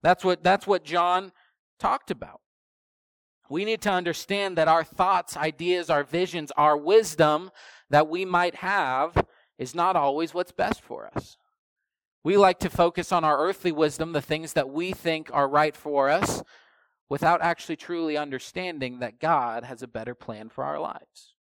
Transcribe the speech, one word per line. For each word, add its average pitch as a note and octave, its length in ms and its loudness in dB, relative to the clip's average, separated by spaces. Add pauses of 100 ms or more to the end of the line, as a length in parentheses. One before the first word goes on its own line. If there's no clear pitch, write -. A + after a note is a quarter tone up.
That's F3 220 2
what, F3+ 180 0
that's F3+ 240 2
what F#3+ 180 0
John F3 500 0 (440)
talked - 320 -4
about. - 320 -12 (1040)
We E3+ 160 -4
need A3 200 -4
to G#3 80 0
understand F3+ 680 -2
that D#3+ 100 4
our D#3+ 160 4
thoughts, F3+ 540 -2
ideas, E3 540 -2
our C#3+ 120 2
visions, E3 540 -4
our D3+ 180 6
wisdom D#3+ 760 4 (400)
that D3+ 180 6
we F#3 160 -4
might F3 300 0
have E3 680 0 (360)
is C3 160 -10
not F3+ 200 0
always D3+ 380 0
what's F3+ 180 -6
best G3 300 -4
for - 340 -16
us. - 220 -12 (880)
We F#3+ 120 4
like F#3+ 220 6
to F3+ 100 -4
focus F3 420 0
on E3+ 140 2
our D3+ 120 4
earthly F#3+ 360 -2
wisdom, D#3+ 400 0
the D3 80 0
things D#3 320 -6
that C3+ 160 -2
we F3 240 -6
think D#3+ 400 -6
are C#3+ 120 2
right D3 300 2
for C#3 340 0
us, F#3 320 0 (680)
without D#3+ 320 2
actually E3+ 340 -4
truly E3 400 -6
understanding C#3+ 840 -8
that A#2 200 -10
God B2 460 -2
has B2+ 180 -14
a A#2+ 60 -16
better A#2 260 -10
plan A2 320 -14
for C3+ 160 -10
our D3 160 -6
lives. - 640 -12